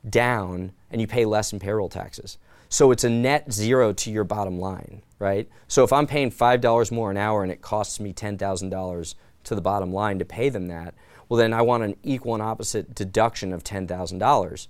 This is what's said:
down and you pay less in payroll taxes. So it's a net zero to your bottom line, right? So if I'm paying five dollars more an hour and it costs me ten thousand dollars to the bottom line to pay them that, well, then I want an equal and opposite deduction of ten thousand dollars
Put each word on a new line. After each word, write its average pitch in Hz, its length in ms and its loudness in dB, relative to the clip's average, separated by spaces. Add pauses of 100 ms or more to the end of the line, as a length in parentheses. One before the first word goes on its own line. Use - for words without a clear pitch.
down 101 600 0 (200)
and 113 100 -4
you 110 60 0
pay 117 180 2
less 107 280 0
in 104 60 -8
payroll 98 300 -4
taxes. - 500 -14 (300)
So 131 240 6
it's 113 100 2
a 120 80 4
net 127 420 2
zero 110 420 4
to - 160 -6
your 107 120 -2
bottom 95 380 -4
line, 95 420 -10 (160)
right? 101 300 0 (180)
So - 160 4
if 117 100 6
I'm 147 140 4
paying 139 240 0
five 123 300 4
dollars 117 320 2
more 113 180 -2
an 98 60 -2
hour 104 260 0
and 92 80 -2
it - 100 -8
costs - 380 -4
me 104 140 -8
ten 104 260 -8
thousand 95 320 -4
dollars 90 460 -6 (280)
to - 100 -6
the 101 60 -2
bottom 92 320 -2
line 101 260 -2
to 87 60 -4
pay 117 240 -2
them 98 200 -4
that, 85 260 -12 (340)
well, 117 100 2
then 113 140 6
I 117 100 2
want 117 200 4
an 101 200 -4
equal 120 320 -2
and 107 80 -4
opposite 110 520 -6
deduction 104 580 0
of 85 120 -8
ten 95 220 -6
thousand 90 320 -6
dollars 104 520 0